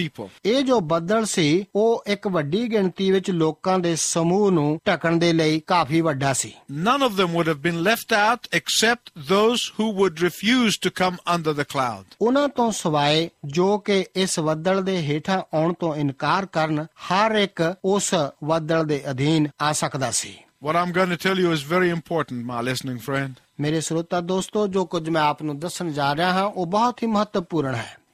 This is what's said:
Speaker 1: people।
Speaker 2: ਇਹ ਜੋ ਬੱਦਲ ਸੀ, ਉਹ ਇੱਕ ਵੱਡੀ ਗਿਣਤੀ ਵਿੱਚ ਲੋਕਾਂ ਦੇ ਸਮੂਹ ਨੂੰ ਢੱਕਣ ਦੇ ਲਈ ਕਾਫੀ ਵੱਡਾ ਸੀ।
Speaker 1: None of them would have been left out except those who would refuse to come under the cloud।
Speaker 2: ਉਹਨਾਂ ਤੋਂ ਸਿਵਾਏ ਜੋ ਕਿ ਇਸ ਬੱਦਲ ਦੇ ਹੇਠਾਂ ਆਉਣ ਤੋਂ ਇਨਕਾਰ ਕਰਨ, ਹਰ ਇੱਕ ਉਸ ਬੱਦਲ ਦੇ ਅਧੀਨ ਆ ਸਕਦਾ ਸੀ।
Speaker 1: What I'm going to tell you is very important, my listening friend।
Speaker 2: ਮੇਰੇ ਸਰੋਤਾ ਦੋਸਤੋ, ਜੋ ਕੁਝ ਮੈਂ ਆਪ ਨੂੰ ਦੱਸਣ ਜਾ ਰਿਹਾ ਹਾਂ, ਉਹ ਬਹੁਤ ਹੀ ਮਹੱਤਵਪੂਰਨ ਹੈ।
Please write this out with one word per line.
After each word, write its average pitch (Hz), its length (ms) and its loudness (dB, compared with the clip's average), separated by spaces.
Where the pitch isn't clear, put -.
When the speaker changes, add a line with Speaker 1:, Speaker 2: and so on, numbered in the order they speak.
Speaker 1:
people। 123 280 -8
Speaker 2:
ਇਹ 240 160 2
ਜੋ 254 180 2
ਬੱਦਲ 170 460 0
ਸੀ, 180 400 2
ਉਹ 226 320 2
ਇੱਕ 202 200 -2
ਵੱਡੀ 180 440 -2
ਗਿਣਤੀ 190 400 0
ਵਿੱਚ 190 200 0
ਲੋਕਾਂ 170 480 0
ਦੇ 170 160 0
ਸਮੂਹ 180 560 2
ਨੂੰ 151 360 2
ਢੱਕਣ 170 280 2
ਦੇ 170 180 4
ਲਈ 156 260 2
ਕਾਫੀ 165 420 0
ਵੱਡਾ 139 320 0
ਸੀ। - 200 -4
Speaker 1:
None 247 360 2
of 190 80 -6
them 185 140 2
would 165 160 0
have 147 140 -2
been 170 160 -2
left 220 380 0
out 208 460 0
except - 640 -2
those 220 240 4
who 214 220 0
would 170 240 0
refuse 220 480 2
to 170 40 -2
come 185 120 0
under 156 180 0
the 143 120 -2
cloud। 113 560 -4
Speaker 2:
ਉਹਨਾਂ 269 280 2
ਤੋਂ 233 220 0
ਸਿਵਾਏ 156 580 0
ਜੋ 180 320 2
ਕਿ 196 280 0
ਇਸ 185 240 0
ਬੱਦਲ 160 440 0
ਦੇ 190 140 -2
ਹੇਠਾਂ 156 600 -2
ਆਉਣ 160 160 2
ਤੋਂ 165 220 -2
ਇਨਕਾਰ 151 500 0
ਕਰਨ, 156 400 -2
ਹਰ 214 500 0
ਇੱਕ 190 400 0
ਉਸ 190 300 0
ਬੱਦਲ 160 420 0
ਦੇ 143 260 -2
ਅਧੀਨ 147 360 2
ਆ 151 120 0
ਸਕਦਾ 135 380 -4
ਸੀ। - 220 -4
Speaker 1:
What 156 120 0
I'm 175 180 0
going 185 140 2
to 170 80 -2
tell 190 180 2
you 170 60 2
is 156 100 0
very 180 140 2
important, 147 540 -4
my 123 260 -4
listening 127 260 -6
friend। 135 340 -4
Speaker 2:
ਮੇਰੇ 151 220 0
ਸਰੋਤਾ 170 400 -4
ਦੋਸਤੋ, 185 460 -2
ਜੋ 190 180 -2
ਕੁਝ 165 240 -4
ਮੈਂ 160 120 0
ਆਪ 147 220 0
ਨੂੰ 143 160 -6
ਦੱਸਣ 170 320 -6
ਜਾ 143 240 -2
ਰਿਹਾ 180 180 0
ਹਾਂ, 190 100 0
ਉਹ 202 220 -4
ਬਹੁਤ 226 380 0
ਹੀ 233 40 0
ਮਹੱਤਵਪੂਰਨ 180 680 -2
ਹੈ। - 220 -10